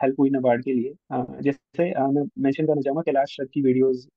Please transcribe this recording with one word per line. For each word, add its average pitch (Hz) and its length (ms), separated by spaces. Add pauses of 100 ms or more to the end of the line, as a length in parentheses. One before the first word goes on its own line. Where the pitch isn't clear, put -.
help 135 180
हुई 139 100
Navard 127 340
के 135 100
लिए। 127 200 (180)
अ, 131 300
जैसे, 143 500
अ, 135 160
मैं 143 160 (160)
mention 135 280
करना 147 140
चाहूँगा, 139 200
कैलाश 139 260
सर - 180
की 139 160
videos 131 540